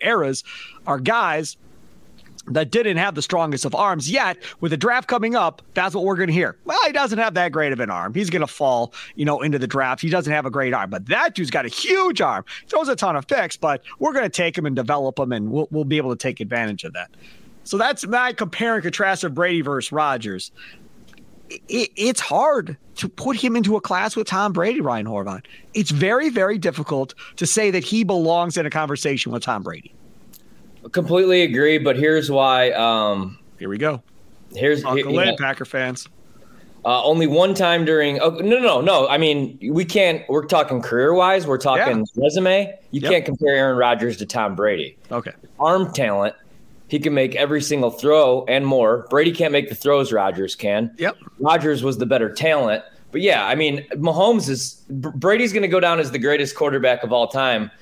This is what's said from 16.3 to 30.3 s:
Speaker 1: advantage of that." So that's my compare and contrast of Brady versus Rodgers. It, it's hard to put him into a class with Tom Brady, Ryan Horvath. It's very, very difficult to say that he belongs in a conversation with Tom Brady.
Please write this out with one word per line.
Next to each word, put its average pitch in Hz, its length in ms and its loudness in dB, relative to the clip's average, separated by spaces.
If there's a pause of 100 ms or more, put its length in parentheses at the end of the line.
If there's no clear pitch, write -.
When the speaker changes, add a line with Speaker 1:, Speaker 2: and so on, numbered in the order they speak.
Speaker 1:
advantage 110 440 -4
of 82 80 -12
that." 90 180 -10 (540)
So - 140 -4
that's 269 280 -2
my 247 260 0
compare 226 420 -4
and 202 100 -2
contrast 190 400 -2
of 151 100 -4
Brady 170 260 0
versus 139 300 -4
Rodgers. 127 640 -2 (960)
It, - 460 -4
it's 226 240 0
hard 190 560 0 (220)
to 185 100 -6
put - 300 -4
him 233 180 0
into 214 180 2
a 208 60 0
class 196 340 -2
with 214 140 -4
Tom 196 240 0
Brady, 208 280 0
Ryan 117 260 -2
Horvath. 98 360 -6 (320)
It's 202 160 0
very, 208 380 2
very 214 300 0
difficult 147 540 -4 (260)
to 180 80 -2
say 208 260 2
that 180 100 0
he 220 220 0
belongs 175 520 2
in 165 100 0
a 147 40 -4
conversation 143 600 -2
with 117 100 -6
Tom 107 220 -4
Brady. 82 280 -14 (1000)